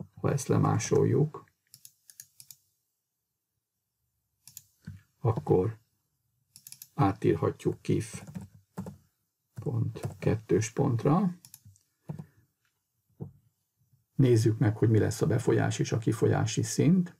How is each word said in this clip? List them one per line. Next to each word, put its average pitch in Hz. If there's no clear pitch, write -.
ha 104
ezt -
lemásoljuk, 110
akkor 107
átírhatjuk -
kif -
pont 110
kettős 110
pontra. 143
Nézzük 117
meg, 107
hogy -
mi 110
lesz 101
a -
befolyás 113
és 139
a -
kifolyási 110
szint. 160